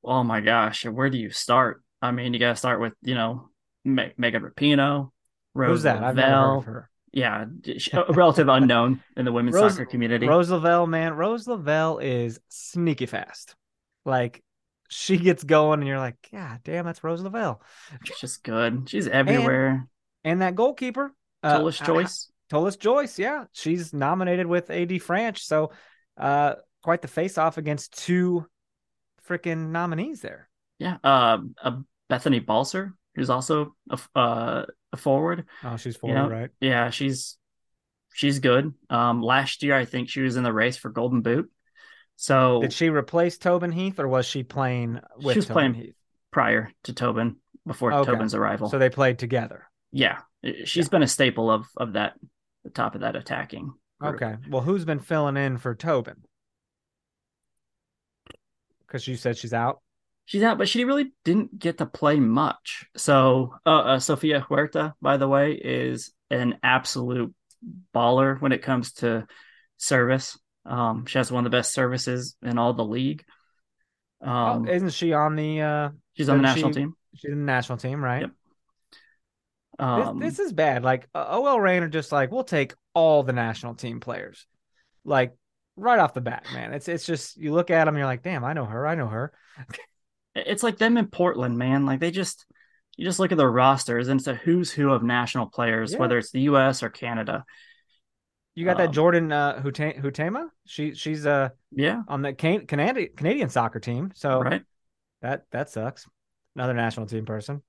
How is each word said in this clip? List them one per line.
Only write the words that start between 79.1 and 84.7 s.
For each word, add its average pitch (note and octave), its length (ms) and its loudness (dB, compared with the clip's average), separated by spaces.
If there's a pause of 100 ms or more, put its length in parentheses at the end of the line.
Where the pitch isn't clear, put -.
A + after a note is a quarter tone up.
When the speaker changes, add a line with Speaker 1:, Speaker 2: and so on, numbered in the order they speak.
Speaker 2:
This, C#3 60 -2 (220)
Speaker 1:
Um, A2+ 120 -6
Speaker 2:
this - 200 -4
is F4 140 -4
bad. C#3+ 300 0
Like, B2+ 320 0
uh, C#3+ 140 -4
O A#3 180 0
L B3+ 120 4
Reign F#3 220 4
are E3 80 -4
just D#3 220 -6
like, C#3 200 0
"We'll B3+ 120 -4
take D3 300 -2 (200)
all D#3+ 300 6
the B2+ 100 -2
national A#2 420 -4
team A#2 240 -10
players." - 460 -12 (580)